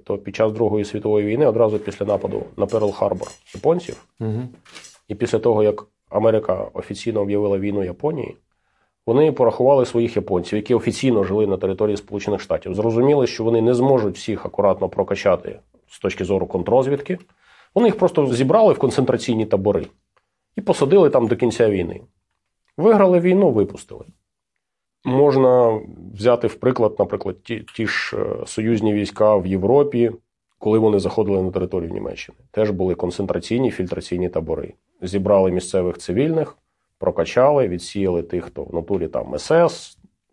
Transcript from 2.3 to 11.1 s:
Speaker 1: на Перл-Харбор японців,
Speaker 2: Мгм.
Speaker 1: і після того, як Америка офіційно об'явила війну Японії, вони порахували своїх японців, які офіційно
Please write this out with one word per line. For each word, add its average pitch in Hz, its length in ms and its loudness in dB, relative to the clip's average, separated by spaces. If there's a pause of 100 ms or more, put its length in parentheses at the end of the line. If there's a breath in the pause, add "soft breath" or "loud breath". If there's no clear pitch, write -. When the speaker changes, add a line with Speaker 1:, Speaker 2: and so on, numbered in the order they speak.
Speaker 1:
на 104 100 -2
Перл-Харбор 101 880 -4
японців, 165 500 -4 (140)
Speaker 2:
Мгм. 113 300 -6 (600 loud breath)
Speaker 1:
і 107 60 -10
після 113 240 -2
того, 107 240 2
як 104 240 0 (240)
Америка 107 640 2
офіційно 104 480 -6
об'явила 101 380 0
війну 101 260 -2
Японії, 135 520 -6 (680)
вони 143 260 4
порахували 127 540 4
своїх 117 300 -2
японців, 92 400 -2
які 107 180 0
офіційно 117 500 0